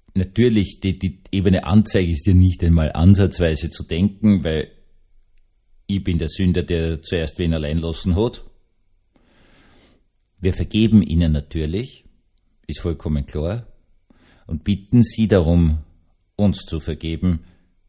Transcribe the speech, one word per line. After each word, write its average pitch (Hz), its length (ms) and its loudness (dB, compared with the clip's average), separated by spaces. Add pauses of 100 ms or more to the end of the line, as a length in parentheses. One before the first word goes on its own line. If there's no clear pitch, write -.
(140)
natürlich, 104 680 0
die, 95 180 -4
die 87 200 -6 (120)
Ebene 92 340 0
Anzeige 98 460 2
ist 76 140 -4
ja 95 80 4
nicht 90 300 4
einmal 82 300 2
ansatzweise 85 760 2
zu - 140 -12
denken, 98 600 0
weil 78 280 -4 (1120)
ich 98 180 -4
bin 87 140 -2
der 80 120 -4
Sünder, 90 340 0
der 82 380 -4
zuerst 80 380 -6
wen 85 140 -2
allein 78 240 -4
lassen 82 380 -4
hat. 117 300 -4 (1900)
Wir 90 140 0
vergeben 107 480 2
ihnen 82 320 0
natürlich, 78 720 -6 (640)
ist - 120 -10
vollkommen 78 460 -6
klar, 87 420 -8 (800)
und 78 160 -8
bitten 104 400 2
sie 110 240 -2
darum, 82 560 2 (520)
uns 101 300 -2
zu 82 140 -8
vergeben, 80 680 -4 (440)